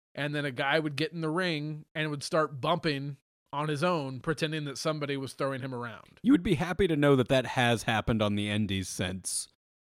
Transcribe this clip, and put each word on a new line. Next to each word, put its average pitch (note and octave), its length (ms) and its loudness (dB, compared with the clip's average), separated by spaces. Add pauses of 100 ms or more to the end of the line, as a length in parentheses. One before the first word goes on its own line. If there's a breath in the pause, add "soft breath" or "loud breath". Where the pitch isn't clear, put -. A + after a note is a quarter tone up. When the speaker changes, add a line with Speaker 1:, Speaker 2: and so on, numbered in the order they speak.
(140)
Speaker 1:
and D3 200 -4
then D3 100 -2
a C#3+ 60 -4
guy C#3+ 280 2
would D3+ 180 -2
get D#3 160 -2
in E3+ 80 -8
the D#3+ 80 -2
ring D#3 560 -4 (100)
and D#3 160 -2
would C#3+ 120 -6
start D3+ 380 0
bumping D3 560 -2 (360)
on D3 160 -2
his D3 140 -2
own, C#3 380 0
pretending D#3 440 -2
that C3+ 140 -8
somebody D3 380 -2
was C3+ 180 -6
throwing C3+ 260 -2
him C3 140 -8
around. A#2+ 480 -12
Speaker 2:
You B3 100 6
would F#3 100 6
be F#3 120 2
happy F3 320 2
to D#3+ 100 2
know C#3+ 200 8
that B2 120 4
that C3 180 2
has A#2+ 360 2
happened A2 400 0
on G#2 140 2
the G#2 120 -2
indies G2+ 400 0
since. - 600 -6 (500)